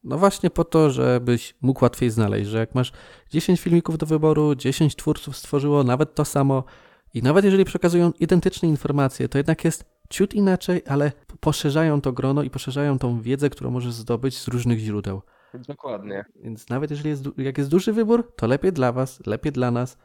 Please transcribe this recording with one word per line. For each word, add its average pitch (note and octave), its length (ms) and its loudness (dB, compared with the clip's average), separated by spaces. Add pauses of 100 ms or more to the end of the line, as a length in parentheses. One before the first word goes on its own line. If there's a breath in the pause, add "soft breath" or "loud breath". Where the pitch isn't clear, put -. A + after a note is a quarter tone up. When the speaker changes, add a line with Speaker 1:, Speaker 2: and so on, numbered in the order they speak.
Speaker 1:
No C3+ 140 -4
właśnie F#3+ 320 2
po E3 140 0
to, D#3+ 260 4
żebyś B2 720 0
mógł C3 220 2
łatwiej B2 260 2
znaleźć, G#2 360 0
że G#2+ 120 -4
jak A2+ 180 -2
masz B2+ 160 0 (380 loud breath)
dziesięć F3+ 320 2
filmików E3+ 360 2
do D#3 80 -6
wyboru, D3+ 500 2
dziesięć C3+ 400 0
twórców - 420 -4
stworzyło D3 460 0
nawet B2+ 320 0
to D3+ 100 0
samo C#3 380 2 (500 soft breath)
i A2+ 80 -6
nawet D#3+ 240 4
jeżeli G3 200 4
przekazują F3 540 2
identyczne F3 500 2
informacje, C#3 600 0
to - 80 -2
jednak D#3 280 0
jest - 200 -2 (240)
ciut - 240 -2
inaczej, F#3 540 0
ale C#3+ 240 0
p-, - 280 -16
poszerzają D3+ 600 0
to C3+ 100 -2
grono C3+ 320 -2
i C3+ 60 -6
poszerzają C3+ 500 -2
tą A#2+ 220 -2
wiedzę, C3+ 280 0
którą B2+ 220 -6
możesz B2 220 -4
zdobyć A#2+ 440 -4
z - 100 -12
różnych A#2+ 320 0
źródeł. G2+ 420 -6 (460 soft breath)
Speaker 2:
Dokładnie. G2+ 580 -10 (100)
Speaker 1:
Więc - 340 -14
nawet C#3+ 220 -4
jeżeli D3 180 -6
jest C#3 140 -4
du-, C#3+ 140 -8
jak C3+ 200 -6
jest C#3 120 -2
duży F#3 240 2
wybór, A#3 420 2
to A2+ 120 -2
lepiej C#3+ 260 2
dla B2+ 180 0
was, B2+ 340 -6
lepiej A2+ 260 -4
dla B2 200 0
nas, A#2+ 340 -4